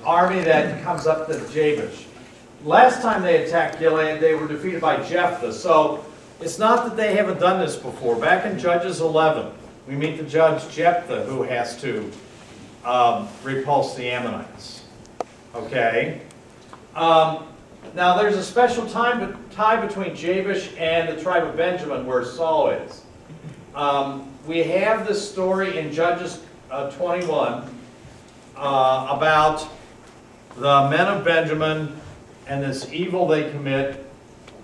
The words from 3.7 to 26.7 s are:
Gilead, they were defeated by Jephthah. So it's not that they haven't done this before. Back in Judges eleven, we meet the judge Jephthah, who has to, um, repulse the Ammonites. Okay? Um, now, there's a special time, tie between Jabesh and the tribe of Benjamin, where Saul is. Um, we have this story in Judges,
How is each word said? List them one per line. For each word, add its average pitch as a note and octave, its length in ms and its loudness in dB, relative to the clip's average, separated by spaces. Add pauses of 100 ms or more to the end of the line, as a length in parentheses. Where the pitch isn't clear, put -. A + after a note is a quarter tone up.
Gilead, D#3 420 2
they D#3+ 140 6
were D3+ 140 -4
defeated E3 320 -6
by D3+ 240 2
Jephthah. E3 480 -2
So D#3 520 2 (360)
it's - 180 -8
not A#3 280 4
that G3+ 100 -6
they G#3+ 180 0
haven't F#3 240 0
done F#3 220 2
this D#3+ 160 -2
before. A#2 400 -2
Back F#3 300 2
in F#3+ 120 -4
Judges F3 420 0
eleven, D#3+ 520 2 (340)
we C3+ 80 -10
meet D#3 220 -4
the D#3 80 -8
judge D3+ 500 2
Jephthah, C3 520 0
who C3 160 -4
has A#2+ 400 -4
to, G#2+ 280 -6 (760)
um, B2 440 2 (160)
repulse C3+ 500 0
the B2 160 -6
Ammonites. - 720 -8 (760)
Okay? A2+ 640 -2 (760)
Um, D#3+ 500 4 (480)
now, F3+ 220 4
there's G#3 200 2
a F#3 60 -2
special A#3+ 460 2
time, A#3 500 -2 (120)
tie G#3+ 340 2
between F#3 320 -6
Jabesh F3+ 600 -2
and E3 380 0
the D#3+ 60 -10
tribe E3+ 220 0
of D3+ 120 -6
Benjamin, D3+ 500 -4
where B2+ 180 0
Saul D#3+ 460 0
is. - 320 -8 (720)
Um, C#3 520 -2 (200)
we E3 160 0
have G3 440 2
this - 240 -2
story F#3 480 -2
in D3+ 140 -6
Judges, F3 480 -2 (300)